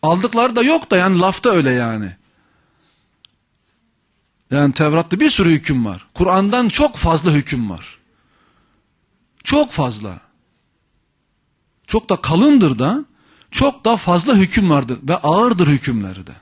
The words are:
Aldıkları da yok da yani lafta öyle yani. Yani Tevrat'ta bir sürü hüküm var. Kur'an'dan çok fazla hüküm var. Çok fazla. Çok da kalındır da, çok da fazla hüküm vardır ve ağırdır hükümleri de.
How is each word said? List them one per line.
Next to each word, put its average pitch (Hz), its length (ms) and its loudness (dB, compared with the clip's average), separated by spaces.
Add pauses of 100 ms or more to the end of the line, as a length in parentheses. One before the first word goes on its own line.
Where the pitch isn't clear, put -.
Aldıkları 226 540 0
da 240 80 0
yok 320 280 0
da 190 60 2
yani 180 220 2
lafta 190 300 0
öyle 156 220 2
yani. 113 440 -4 (2250)
Yani 139 220 0
Tevrat'ta 160 460 0
bir 302 100 2
sürü 180 200 2
hüküm 143 360 0
var. 95 280 -10
Kur'an'dan 202 560 0
çok 294 260 0
fazla 165 360 0
hüküm 131 380 -2
var. - 300 -16 (1400)
Çok 285 280 0
fazla. 107 480 -6 (1700)
Çok - 220 -4
da 185 60 2
kalındır 180 640 2
da, 214 260 -2 (460)
çok - 340 -2
da 226 120 2
fazla 180 380 0
hüküm 190 340 2
vardır 131 340 0
ve 151 140 -2
ağırdır 180 500 2
hükümleri 101 600 -2
de. 67 140 -20